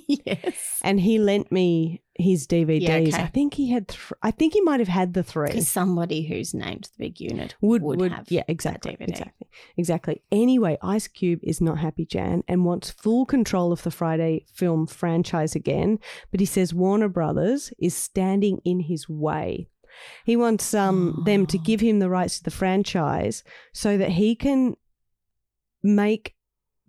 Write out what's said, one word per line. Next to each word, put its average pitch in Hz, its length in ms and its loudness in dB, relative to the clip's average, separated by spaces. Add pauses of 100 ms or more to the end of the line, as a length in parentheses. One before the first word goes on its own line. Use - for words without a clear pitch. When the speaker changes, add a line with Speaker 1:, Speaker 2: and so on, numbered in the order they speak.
Speaker 1:
Yes. - 760 -4
Speaker 2:
And 196 180 2
he 214 180 4
lent 202 320 2
me 170 520 2 (120)
his 175 320 2
D 170 180 2
V 156 160 2
Ds. 170 80 0
Speaker 1:
Yeah, 160 80 2
okay. 160 260 2
Speaker 2:
I 165 60 -4
think 285 260 0
he 262 160 0
had, 233 180 0
th-, - 240 -16 (100)
I 214 80 0
think 311 220 2
he 427 80 4
might 294 200 4
have 202 80 2
had 180 260 0
the 185 80 0
three. 151 280 -2
Speaker 1:
'Cause 180 160 -2
somebody 175 600 0
who's - 260 -6
named - 400 -8
the - 140 -12
Big - 140 -12
Unit - 420 -8
Speaker 2:
Would, 214 200 4
Speaker 1:
would 147 160 -2
Speaker 2:
would, 180 140 0
Speaker 1:
have - 180 -14
Speaker 2:
yeah, 175 160 0
Speaker 1:
a - 40 -6
Speaker 2:
exactly, - 420 -6
Speaker 1:
D - 60 -16
V - 80 -10
D. 170 60 -4
Speaker 2:
exactly, - 340 -14 (320)
exactly. 165 520 -2
Anyway, 226 520 4
Ice 202 260 -2
Cube 170 340 -2
is - 200 -2
not 156 160 2
happy, 165 260 -4
Jan, - 420 -2
and 180 200 2
wants - 240 -2
full 240 340 0
control 190 480 2
of 165 100 -4
the 170 80 -2
Friday 160 640 -2
film 160 340 0
franchise 165 680 -2
again. 160 440 0 (320)
But 190 100 -2
he 196 60 4
says 180 280 0
Warner 196 340 2
Brothers 175 680 -2
is 175 180 -2
standing 196 720 0
in 180 140 0
his 156 280 -6
way. 156 600 -4 (580)
He 233 100 4
wants, 233 380 2
um, 185 500 2
them 196 220 4
to - 120 -2
Speaker 1:
Oh. 165 60 -4
Speaker 2:
give 214 160 2
him 220 180 4
the 185 120 2
rights 180 280 0
to - 60 -16
the 165 60 -4
franchise 185 920 0 (300)
so 208 240 0
that 190 140 2
he 208 240 2
can 262 420 0 (1080)
make 208 520 2 (540)